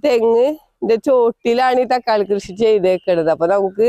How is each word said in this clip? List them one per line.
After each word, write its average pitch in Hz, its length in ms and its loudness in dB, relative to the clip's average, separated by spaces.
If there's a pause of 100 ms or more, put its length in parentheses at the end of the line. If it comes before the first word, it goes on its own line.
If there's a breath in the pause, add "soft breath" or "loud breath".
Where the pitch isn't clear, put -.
തെങ്ങിന്റെ 233 920 0 (100)
ചോട്ടിലാണ് 254 760 0
ഈ 247 120 -2
തക്കാളി 220 320 -2
കൃഷി 196 280 -6 (100)
ചെയ്തേക്കണത്. 185 680 0
അപ്പൊ 160 160 0
നമുക്ക് 196 420 0